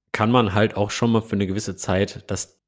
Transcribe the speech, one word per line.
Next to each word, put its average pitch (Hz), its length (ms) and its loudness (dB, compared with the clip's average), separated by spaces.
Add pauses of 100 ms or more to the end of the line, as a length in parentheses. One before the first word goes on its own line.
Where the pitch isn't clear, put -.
(140)
kann 110 180 2
man 110 240 4
halt 107 200 2
auch 104 140 0
schon 117 220 0
mal 110 100 4
für - 120 -8
eine 101 120 0
gewisse 95 300 -6
Zeit - 500 -2
das - 420 -8